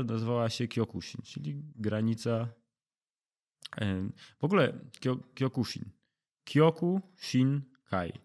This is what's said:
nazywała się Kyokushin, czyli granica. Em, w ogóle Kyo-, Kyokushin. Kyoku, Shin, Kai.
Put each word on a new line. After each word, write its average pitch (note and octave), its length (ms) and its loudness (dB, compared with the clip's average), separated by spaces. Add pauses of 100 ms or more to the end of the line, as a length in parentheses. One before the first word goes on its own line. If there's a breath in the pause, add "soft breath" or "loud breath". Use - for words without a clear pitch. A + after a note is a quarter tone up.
nazywała A#2 440 0
się A#2 180 -2
Kyokushin, - 560 -4
czyli C#3+ 380 -8 (140)
granica. A2+ 720 0 (1300)
Em, G2 340 -2 (280 loud breath)
w - 40 -4
ogóle F3+ 300 4 (260)
Kyo-, B2+ 200 0 (160)
Kyokushin. - 540 -2 (640)
Kyoku, E3 480 4 (140)
Shin, C3+ 460 2 (220)
Kai. F2 280 -2 (140)